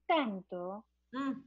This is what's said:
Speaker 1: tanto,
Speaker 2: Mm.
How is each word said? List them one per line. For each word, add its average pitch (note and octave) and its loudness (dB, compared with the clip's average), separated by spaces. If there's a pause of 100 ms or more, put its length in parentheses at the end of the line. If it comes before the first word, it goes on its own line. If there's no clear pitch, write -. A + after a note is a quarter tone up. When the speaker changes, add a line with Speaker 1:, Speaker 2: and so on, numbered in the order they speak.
Speaker 1:
tanto, G3 0 (260)
Speaker 2:
Mm. C4+ -2